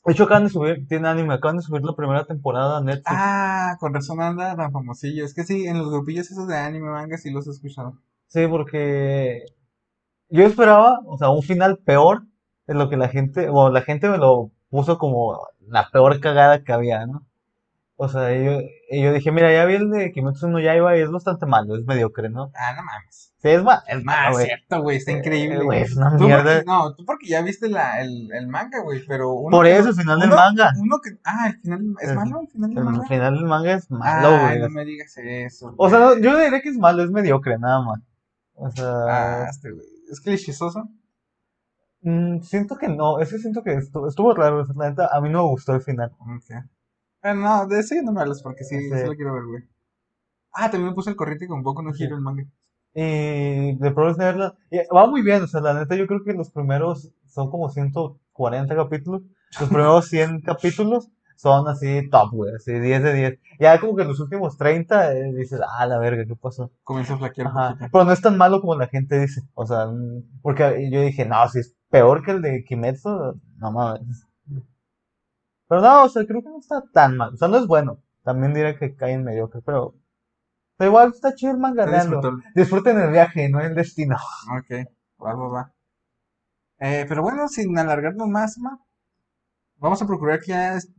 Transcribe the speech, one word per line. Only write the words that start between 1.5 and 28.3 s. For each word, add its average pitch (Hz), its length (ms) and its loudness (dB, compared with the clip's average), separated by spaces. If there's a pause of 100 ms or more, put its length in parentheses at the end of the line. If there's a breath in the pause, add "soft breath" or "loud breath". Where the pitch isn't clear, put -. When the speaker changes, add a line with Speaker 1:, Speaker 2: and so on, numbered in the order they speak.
Speaker 1:
de 170 60 -8
subir 147 200 -6
la 156 120 -6
primera 143 300 -2
temporada 139 520 -4
a 143 40 -4
Netflix. 139 260 -6
Speaker 2:
Ah, 190 720 -2
con 147 140 -6
razón 147 280 -6
anda 175 340 -4
tan 156 160 -6
famosillo. 139 520 -8
Es 143 120 -12
que 170 80 -8
sí, 190 240 -4
en 170 100 -4
los 156 140 -6
grupillos 160 400 -6
esos 190 160 -10
de 165 100 -6
anime, 151 320 -8
manga, 156 280 -10
sí 151 140 -14
los 143 160 -8
he 143 40 -12
escuchado. 139 480 -14 (280)
Speaker 1:
Sí, 165 200 0
porque 139 960 -2 (840)
yo 170 160 6
esperaba, 220 600 6
o 151 120 -14
sea, 143 120 2
un 143 140 2
final 185 360 2
peor 160 440 4 (440)
de 156 80 -6
lo 143 140 0
que 143 80 -2
la 127 120 0
gente, 139 400 -2
o 139 200 6
la 127 120 2
gente 151 280 -2
me 196 80 0
lo 127 340 4 (180)
puso 139 280 0
como 120 420 -2 (280)
la 110 240 0
peor 139 280 6
cagada 143 440 6
que 127 100 -2
había, 117 340 -2
¿no? 139 180 -12 (760)
O 139 60 -2
sea, 131 260 -2
yo, 139 280 0 (280)
y 139 140 -2
yo 143 80 4
dije, 147 200 0
"Mira, 165 200 6
ya 165 140 6
vi 185 100 2
el 208 140 0
de 196 240 -2
Kimetsu 139 340 -4
no 170 120 0
Yaiba 170 380 4
y 160 40 4
es 156 100 0
bastante 175 340 -4
malo, 107 300 0
es 117 100 -6
mediocre, 117 440 -2
¿no?" 131 260 -10
Speaker 2:
Ah, 123 200 -6
no 170 80 -14
mames. - 580 -18
Speaker 1:
Sí, 147 80 0
es 175 140 6
ma-, 226 240 4
es 123 120 -6
Speaker 2:
Ah, 120 40 -10
Speaker 1:
malo, 139 300 0
güey. 123 120 2
Speaker 2:
cierto, 120 380 -6
güey, 143 140 -2
está 139 140 -6
Speaker 1:
Eh, 143 60 -2
Speaker 2:
increíble. 151 460 -2
Speaker 1:
güey, 135 180 0
es 123 140 -4
una 139 160 2
Speaker 2:
Tú 151 80 2
porque, 185 80 8
Speaker 1:
mierda. 147 380 6
Speaker 2:
no, 170 300 0
tú - 100 -20
porque 294 220 -8
ya 160 140 -2
viste 196 280 -6
la, 131 320 -2
el, 120 320 -10